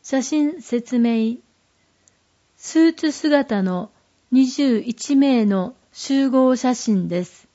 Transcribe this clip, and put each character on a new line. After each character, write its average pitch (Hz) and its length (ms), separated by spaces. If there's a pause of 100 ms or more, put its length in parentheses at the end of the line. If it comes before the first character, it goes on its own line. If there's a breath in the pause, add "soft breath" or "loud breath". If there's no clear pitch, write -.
写 269 200
真 302 400
説 240 380
明。 233 380 (1160)
ス - 240
ー 330 160
ツ 311 160
姿 277 500
の 185 300 (400)
二 262 160
十 254 320
一 240 360
名 269 300
の 196 300 (160)
集 269 380
合 254 260
写 254 200
真 190 320
で 175 180
す。 - 300